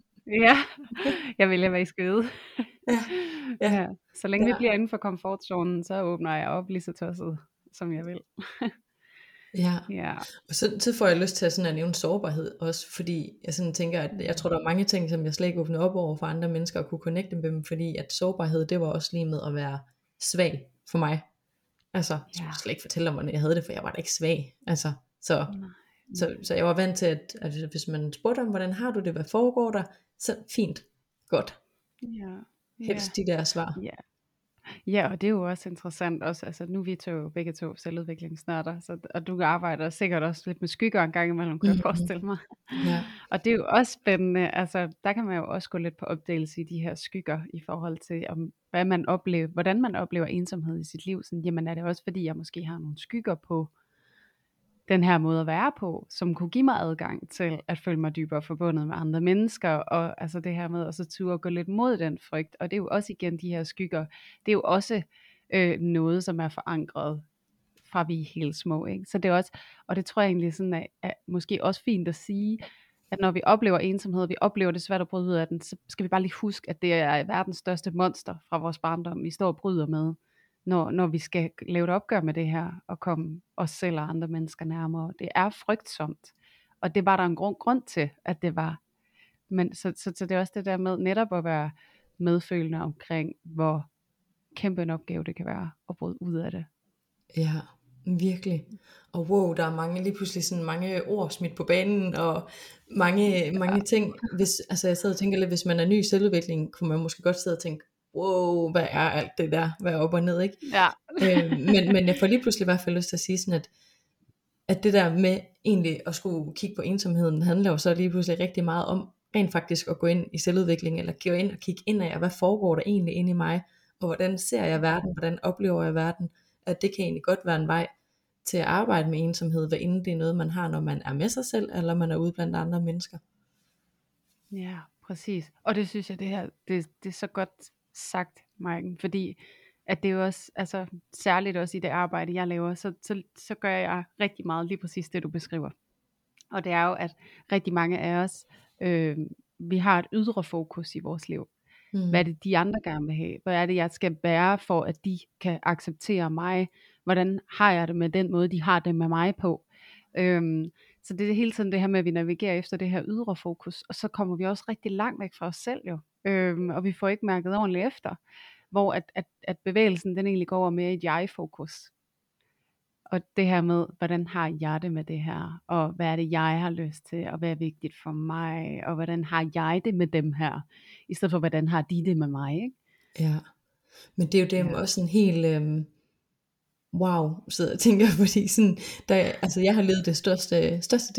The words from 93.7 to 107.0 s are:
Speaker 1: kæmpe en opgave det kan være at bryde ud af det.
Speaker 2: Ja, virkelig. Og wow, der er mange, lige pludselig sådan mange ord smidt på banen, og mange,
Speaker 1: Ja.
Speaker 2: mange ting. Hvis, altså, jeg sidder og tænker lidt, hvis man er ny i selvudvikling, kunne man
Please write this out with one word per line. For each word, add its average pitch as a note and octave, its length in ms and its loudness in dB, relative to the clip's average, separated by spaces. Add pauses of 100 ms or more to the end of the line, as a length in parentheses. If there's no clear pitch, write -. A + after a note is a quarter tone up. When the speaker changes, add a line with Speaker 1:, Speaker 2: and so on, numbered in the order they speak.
Speaker 1:
kæmpe F#3 260 -2
en E3 80 -2
opgave D#3+ 340 -6
det E3 120 -8
kan F3 100 -8
være F3+ 240 -6 (180)
at F3 80 -10
bryde - 260 -8
ud F3+ 120 -4
af E3 160 -4
det. E3+ 140 -8 (720)
Speaker 2:
Ja, D#3+ 140 0 (560)
virkelig. F3+ 600 -2 (460)
Og E3+ 180 -4
wow, F#3+ 240 4
der E3 100 0
er D#3+ 120 -2
mange, E3+ 260 -4
lige G3 140 -2
pludselig F3+ 280 -4
sådan E3+ 200 -2
mange F3 440 -2
ord F#3+ 220 -2
smidt F3 260 -6
på - 80 -4
banen, F#3 500 2
og E3 340 -2 (420)
mange, G3 400 4
Speaker 1:
Ja. F3+ 280 2
Speaker 2:
mange F#3+ 220 2
ting. G#3 340 2 (220)
Hvis, F#3+ 240 2 (100)
altså, F#3 180 0
jeg F3 80 4
sidder F#3+ 180 0
og F#3 40 -8
tænker G3 200 2
lidt, F#3 120 2
hvis F3 160 0
man E3+ 140 4
er E3 60 4
ny G#3 120 6
i G3+ 120 2
selvudvikling, F3 640 2
kunne E3+ 160 -2
man D#3 120 2